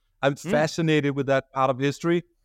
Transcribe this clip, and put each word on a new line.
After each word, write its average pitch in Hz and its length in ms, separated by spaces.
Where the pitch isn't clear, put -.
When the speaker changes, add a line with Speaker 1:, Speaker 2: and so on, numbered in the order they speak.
Speaker 1:
I'm 139 140
Speaker 2:
Mm. 165 160
Speaker 1:
fascinated 151 640
with 139 80
that 135 260
part 135 180
of 127 100
history. 165 440